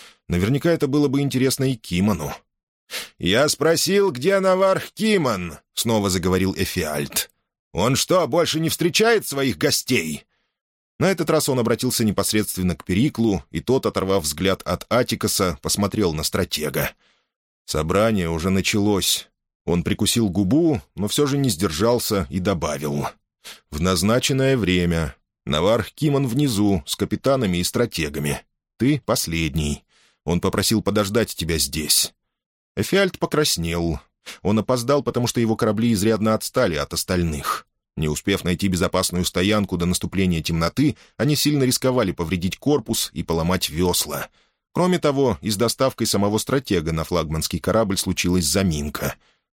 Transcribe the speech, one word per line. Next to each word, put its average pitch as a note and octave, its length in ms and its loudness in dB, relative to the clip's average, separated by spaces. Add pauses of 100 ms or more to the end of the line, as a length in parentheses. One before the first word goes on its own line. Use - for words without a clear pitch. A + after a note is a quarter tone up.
(280)
Наверняка A2 420 0
это D#3 180 0
было D3 180 2
бы C#3 140 2
интересно C3 500 0
и B2+ 60 -2
Кимону". F2 580 -2 (840)
"Я G#2+ 300 2
спросил, E3+ 640 2
где E3 260 0
Наварх F#3+ 540 2
Кимон", — B2 640 0 (160)
снова G#2+ 340 0
заговорил F#2 480 2
Эфиальт. D2+ 720 -4 (420)
"Он A#2+ 240 0
что, E3+ 320 2
больше D#3+ 320 0
не D#3+ 80 0
встречает G#3 580 2
своих C3+ 320 -2
гостей?" F#2+ 680 -2 (720)
На F3 120 2
этот F3 180 -2
раз D#3+ 200 2
он C3 100 2
обратился A#2 460 0
непосредственно F#2+ 720 0
к - 80 -20
Периклу, G#2+ 640 0
и D#2 100 -4
тот, B2+ 260 0
оторвав F#2+ 360 0
взгляд D#2+ 400 -2
от - 260 -4
Атикоса, G#2+ 720 0
посмотрел G2 520 0
на D#2 80 -4
стратега. D2+ 720 -4 (720)
"Собрание F2+ 640 0
уже E2 200 -2
началось". G2 800 0 (360)
Он E2+ 180 0
прикусил G#2 460 0
губу, G#2+ 520 2 (140)
но G2+ 140 -6
всё D3 180 0
же C#3 120 0
не C3+ 120 2
сдержался G2 800 0
и F2 80 -4
добавил: D2+ 680 -2 (600)
"В D2 120 -6
назначенное A#2+ 760 2
время. F2 600 0 (280)
Наварх G2 460 0
Кимон C#3 380 0
внизу, G#2 580 2
с - 80 -6
капитанами G#2 640 0
и F2+ 60 0
стратегами. D2 800 -2 (360)
Ты C#3 260 2
последний. D#2+ 800 -2 (400)
Он E2+ 160 0
попросил G2+ 420 0
подождать G#2 520 0
тебя E2 240 -2
здесь". D2+ 560 -2 (640)
Эфиальт F#3+ 400 0
покраснел. E2+ 840 0 (420)
Он G#2 160 2
опоздал, B2+ 440 0
потому A#2+ 240 -2
что A#2+ 140 0
его A2 160 2
корабли A2 380 2
изрядно A2 400 2
отстали G#2+ 400 0
от C#2+ 180 -4
остальных. E2+ 760 -2 (300)
Не D2+ 140 -2
успев F#2 340 -2
найти F2+ 240 0
безопасную F2+ 560 0
стоянку G2 540 0
до E2+ 80 0
наступления F2+ 560 0
темноты, E2+ 560 0 (180)
они D3 200 0
сильно C#3+ 280 2
рисковали B2+ 480 0
повредить E2+ 460 -2
корпус - 560 -2
и F2 80 -6
поломать E2+ 480 0
вёсла. D#2 580 -2 (460)
Кроме F3+ 240 2
того, C3+ 420 2
и F#2 80 -6
с G#2+ 80 -2
доставкой A#2 500 0
самого G2+ 300 0
стратега F#2+ 560 -2
на D#2+ 120 -2
флагманский D#2+ 560 -2
корабль G2 360 0
случилась F2+ 480 0
заминка. D2 680 -2 (380)